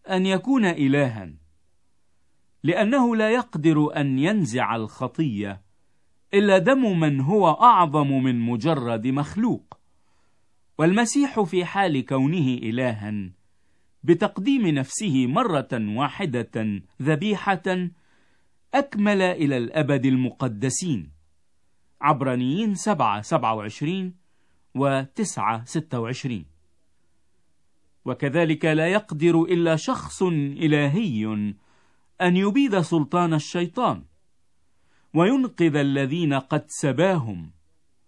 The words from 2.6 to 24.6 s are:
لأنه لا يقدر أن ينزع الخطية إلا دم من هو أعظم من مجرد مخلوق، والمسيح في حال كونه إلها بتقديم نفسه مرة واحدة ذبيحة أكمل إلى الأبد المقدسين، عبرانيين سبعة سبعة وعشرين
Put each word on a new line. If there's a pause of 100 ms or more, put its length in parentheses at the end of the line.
لأنه
لا
يقدر
أن
ينزع
الخطية (720)
إلا
دم
من
هو
أعظم
من
مجرد
مخلوق، (1000)
والمسيح
في
حال
كونه
إلها (720)
بتقديم
نفسه
مرة
واحدة (200)
ذبيحة (840)
أكمل
إلى
الأبد
المقدسين، (880)
عبرانيين
سبعة
سبعة
وعشرين (600)